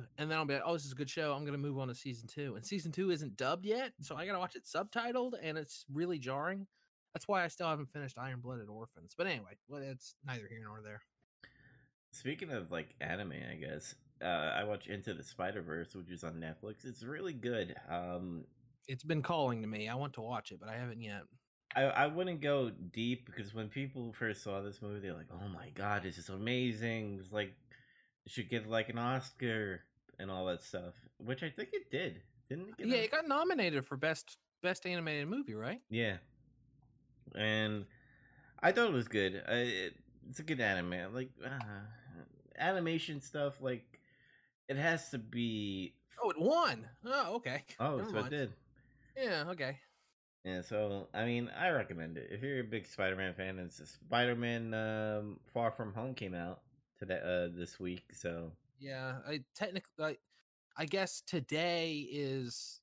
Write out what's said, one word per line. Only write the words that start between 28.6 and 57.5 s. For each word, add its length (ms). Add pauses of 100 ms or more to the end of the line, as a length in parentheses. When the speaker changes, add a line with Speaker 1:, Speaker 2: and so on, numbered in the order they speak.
Speaker 2:
like, 220
an 80
Oscar 840 (380)
and 120
all 140
that 180
stuff, 300 (240)
which 260
I 60
think 240
it 180
did. 300 (280)
Didn't 200
it 80
get 100
Speaker 1:
Yeah, 100
Speaker 2:
an 60
Speaker 1:
it 80
got 160
nominated 580
for 120
best, 400 (240)
best 240
animated 420
movie, 280
right? 340
Speaker 2:
Yeah. 280 (1160)
And 500 (760)
I 100
thought 160
it 60
was 140
good. 400
I, 80
it, 380 (360)
it's 100
a 40
good 180
anime. 520
Like, 180 (120)
uh, 160 (1000)
animation 640
stuff, 400
like, 380 (680)
it 100
has 340
to 80
be 760 (280)
Speaker 1:
Oh, 60
it 100
won! 480 (180)
Oh, 300
okay. 300 (140)
Speaker 2:
Oh, 180
Speaker 1:
Never 120
Speaker 2:
so 80
it 40
Speaker 1:
mind. 100
Speaker 2:
did. 220 (640)
Speaker 1:
Yeah, 320
okay. 280 (680)
Speaker 2:
Yeah, 160
so, 520
I 120
mean, 240 (100)
I 100
recommend 480
it. 140
If 100
you're 200
a 20
big 240
Spider-Man 460
fan, 260
it's 300
Spider-Man, 840
um, 680 (140)
Far 180
From 220
Home 200
came 220
out 260 (360)
today, 260
uh, 340